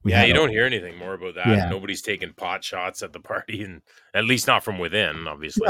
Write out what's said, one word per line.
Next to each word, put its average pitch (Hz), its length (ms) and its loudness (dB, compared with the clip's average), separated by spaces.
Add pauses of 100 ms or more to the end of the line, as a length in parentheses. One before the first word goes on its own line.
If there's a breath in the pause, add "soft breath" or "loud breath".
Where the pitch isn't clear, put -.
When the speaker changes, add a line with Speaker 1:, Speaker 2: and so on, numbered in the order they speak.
Speaker 1:
We 104 80 2
Speaker 2:
Yeah, 117 80 4
Speaker 1:
had 120 100 8
Speaker 2:
you 123 60 6
Speaker 1:
a - 20 6
Speaker 2:
don't 151 140 4
hear 113 160 2
anything 90 320 -4
more 92 160 -8
about 87 220 -10
that. 90 100 -2
Speaker 1:
Yeah. 98 240 4
Speaker 2:
Nobody's 95 320 -6
taking 90 320 -6
pot 92 280 -6
shots 92 400 -8
at 85 120 -10
the 85 60 -14
party, 101 420 -8
and 90 180 -14 (320 soft breath)
at 107 140 2
least 120 200 2
not 120 160 4
from 101 160 -4
within, 82 480 -2
obviously. 76 420 -4